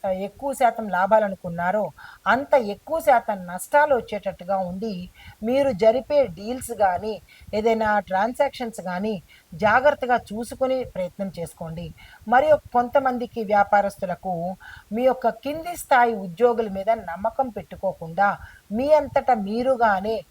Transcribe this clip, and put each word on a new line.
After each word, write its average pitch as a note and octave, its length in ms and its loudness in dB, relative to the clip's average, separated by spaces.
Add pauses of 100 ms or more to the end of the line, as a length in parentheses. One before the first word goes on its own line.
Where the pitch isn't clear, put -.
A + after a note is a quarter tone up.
ఆ, G3 40 0
ఎక్కువ G3 440 -6
శాతం A#3 360 0
లాభాలు G3 360 4
అనుకున్నారో F3+ 680 -4 (360)
అంత C4 260 2
ఎక్కువ C4 460 0
శాతం A3+ 480 2
నష్టాలు D4 480 2
వచ్చేటట్టుగా G3 640 -6
ఉంది. F#3 520 -6 (340)
మీరు C4+ 280 2
జరిపే A#3 560 2
డీల్స్ A3 440 -10
కానీ G3 500 -2 (320)
ఏదైనా A3 460 2
ట్రాన్సాక్షన్స్ A3 800 -2
కానీ F#3 420 -6 (300)
జాగ్రత్తగా B3 640 2
చూసుకొని A#3+ 680 -4
ప్రయత్నం F#3 560 -8
చేసుకోండి. E3 540 -12 (340)
మరి C4+ 260 4
కొంతమందికి B3 920 0
వ్యాపారస్తులకు F#3+ 1120 0 (380)
మీ A#3+ 100 -2
యొక్క B3+ 260 2
కింది D#4+ 480 -8
స్థాయి A#3+ 360 4
ఉద్యోగుల G#3+ 540 0
మీద F#3+ 220 -4
నమ్మకం A3+ 600 -2
పెట్టుకోకుండా F#3 880 -2 (340)
మీ C4 200 0
అంతటా C#4 420 4
మీరుగానే A3 960 0